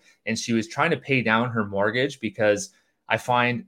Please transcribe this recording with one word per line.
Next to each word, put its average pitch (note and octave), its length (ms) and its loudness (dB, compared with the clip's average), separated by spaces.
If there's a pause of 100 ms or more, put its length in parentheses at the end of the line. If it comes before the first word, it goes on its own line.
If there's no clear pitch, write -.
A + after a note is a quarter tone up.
(260)
and A2+ 120 -2
she - 140 -4
was A2 160 0
trying D#3 220 0
to D#3 60 0
pay C3 260 0
down A2+ 280 2
her A2+ 140 0
mortgage G#2+ 560 -2
because G#2 500 0 (380)
I A2+ 80 0
find B2 520 0